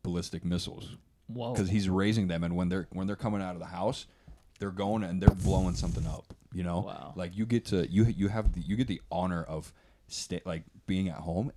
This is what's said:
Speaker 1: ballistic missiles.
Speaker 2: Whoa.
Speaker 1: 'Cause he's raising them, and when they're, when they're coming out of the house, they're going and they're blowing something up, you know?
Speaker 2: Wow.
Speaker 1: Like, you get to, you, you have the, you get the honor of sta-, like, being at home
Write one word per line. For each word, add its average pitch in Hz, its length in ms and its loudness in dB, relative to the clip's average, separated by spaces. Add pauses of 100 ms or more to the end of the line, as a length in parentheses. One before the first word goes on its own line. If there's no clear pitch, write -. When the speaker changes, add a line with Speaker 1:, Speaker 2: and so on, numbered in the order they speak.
Speaker 1:
ballistic 85 420 -4
missiles. 87 520 -4 (300)
Speaker 2:
Whoa. 120 260 -6
Speaker 1:
'Cause 101 160 0
he's 98 200 2
raising 98 380 4
them, 85 160 0
and 85 120 0
when 90 140 2
they're, 92 220 0
when 95 160 -4
they're 101 80 -4
coming 104 260 -2
out 92 140 -6
of 85 40 -10
the 85 80 -10
house, 95 400 -4 (520)
they're 98 120 -4
going 101 320 0
and 90 180 -2
they're 98 140 10
blowing 95 400 2
something 85 300 -2
up, - 280 -6 (200)
you 90 100 -4
know? 85 180 -2
Speaker 2:
Wow. - 340 -10
Speaker 1:
Like, 90 220 -6
you 110 80 0
get 117 200 2
to, 92 240 2
you, 104 160 8
you 101 240 2
have 107 240 2
the, 87 80 -4
you 98 140 -2
get 123 120 2
the 95 140 -4 (100)
honor 87 320 0
of 78 300 -8 (340)
sta-, - 380 -6
like, 82 180 -6 (240)
being 95 220 2
at 73 80 -6
home 85 400 -2